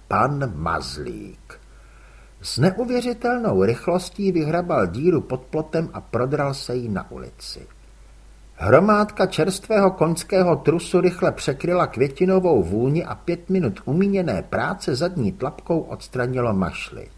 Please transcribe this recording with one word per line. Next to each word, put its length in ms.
Pan 480
Mazlík. 1040
S 160
neuvěřitelnou 1080
rychlostí 680
vyhrabal 560
díru 340
pod 200
plotem 520
a 80
prodral 520
se 220
jí 140
na 220
ulici. 560
Hromádka 640
čerstvého 680
koňského 640
trusu 460
rychle 300
překryla 560
květinovou 760
vůni 420
a 100
pět 340
minut 360
umíněné 560
práce 540
zadní 360
tlapkou 480
odstranilo 720
mašli. 540